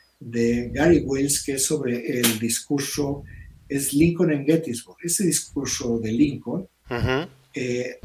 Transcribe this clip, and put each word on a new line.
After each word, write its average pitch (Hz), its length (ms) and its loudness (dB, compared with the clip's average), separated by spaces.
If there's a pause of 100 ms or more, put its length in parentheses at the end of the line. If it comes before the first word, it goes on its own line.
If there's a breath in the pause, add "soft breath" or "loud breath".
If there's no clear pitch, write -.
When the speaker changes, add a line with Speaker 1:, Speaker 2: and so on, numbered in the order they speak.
(200 soft breath)
Speaker 1:
de 117 520 0
Gary 151 280 6
Wills, 135 420 0
que 139 120 -4
es 135 100 -2
sobre 127 560 -2
el 117 180 2
discurso, 139 880 -4 (440 loud breath)
es 139 240 -4
Lincoln 165 400 4
en 139 140 -2
Gettysburg. 151 560 0
Ese 175 220 -2
discurso 131 720 -2
de 110 140 -2
Lincoln, 143 560 0 (200)
Speaker 2:
Ujú. 127 400 0 (240)
Speaker 1:
eh, 123 520 -4